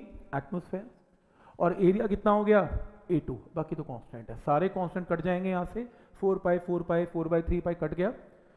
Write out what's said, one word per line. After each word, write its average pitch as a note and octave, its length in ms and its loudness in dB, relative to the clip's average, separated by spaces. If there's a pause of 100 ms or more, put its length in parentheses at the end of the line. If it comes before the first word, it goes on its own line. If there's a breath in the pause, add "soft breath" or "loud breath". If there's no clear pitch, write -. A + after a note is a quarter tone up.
(360)
एटमॉस्फेयर, F3+ 500 -8 (720 soft breath)
और F3 220 2
एरिया G3 260 4
कितना G#3 240 2
हो G#3 120 4
गया, G#3 180 6 (500)
ए D#3 80 4
टू, C3 180 -6 (180)
बाकी D#3+ 200 -4
तो D3+ 80 -6
कांस्टेंट A#2 460 -14
है, A#2 100 -10
सारे D#3 320 2
कांस्टेंट F3+ 360 -4
कट E3+ 160 0
जाएंगे F#3 260 0
यहाँ F3+ 160 -2
से, A3 180 -8 (300 soft breath)
फ़ोर F#3+ 260 0
पाई, F3+ 200 2
फ़ोर F3 240 -2
पाई, E3+ 240 2
फ़ोर E3 200 -4
बाई E3+ 160 4
थ्री F3 180 0
पाई F3 140 -2
कट D#3+ 200 -4
गया। F#3+ 180 0 (440 soft breath)